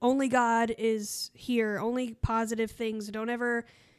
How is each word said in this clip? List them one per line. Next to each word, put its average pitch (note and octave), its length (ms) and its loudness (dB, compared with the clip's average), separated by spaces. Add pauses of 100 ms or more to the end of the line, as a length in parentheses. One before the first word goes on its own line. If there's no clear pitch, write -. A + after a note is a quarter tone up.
Only C4 260 4
God A#3 480 4
is A3 580 -2
here. A3 440 0
Only A#3 360 -2
positive A3+ 560 0
things. A3 380 -6
Don't G#3+ 200 -6
ever, A#3+ 360 0 (340)